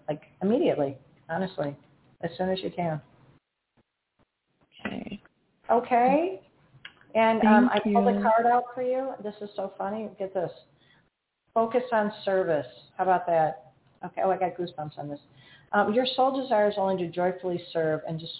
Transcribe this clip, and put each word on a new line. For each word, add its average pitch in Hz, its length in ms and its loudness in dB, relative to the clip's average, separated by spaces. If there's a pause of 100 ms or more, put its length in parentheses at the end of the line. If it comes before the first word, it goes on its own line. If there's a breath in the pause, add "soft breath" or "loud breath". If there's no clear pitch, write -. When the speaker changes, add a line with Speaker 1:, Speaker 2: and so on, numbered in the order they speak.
Speaker 1:
like, 147 140 -6 (200)
immediately, 170 560 0 (320)
honestly, 160 460 -6 (460)
as 165 160 -6
soon 185 120 -2
as 190 140 -2
you 180 80 -8
can. 160 300 -4 (1800)
Speaker 2:
Okay. - 360 -10 (480)
Speaker 1:
Okay. 254 720 2 (760)
And, 226 280 4
um, 226 260 8
Speaker 2:
Thank 208 180 0
Speaker 1:
I 208 60 2
pulled 202 140 4
a 202 60 4
Speaker 2:
you. 202 80 0
Speaker 1:
card 226 240 4
out 247 280 4
for 254 100 -8
you. 254 300 -4 (100)
This 208 180 -10
is 202 140 -10
so 196 220 -8
funny. 208 400 -6
Get 190 160 -8
this. 175 180 -4 (1000 soft breath)
Focus 233 380 0
on 208 200 2 (120)
service. 170 440 0 (300)
How 185 60 -2
about 180 240 2
that? 160 460 0 (320)
Okay. - 180 -8
Oh, 190 80 2
I 175 60 0
got 175 180 -2
goosebumps 156 420 -8
on 147 120 -10
this. 147 100 -10 (520 soft breath)
Um, 208 220 2
your 254 120 2 (100)
sole 269 260 2
desire 214 280 2
is 208 80 -2
only 190 200 0
to 170 140 -4
joyfully 175 520 -2 (100)
serve 156 340 0
and 165 120 -6
to 165 60 -12 (140)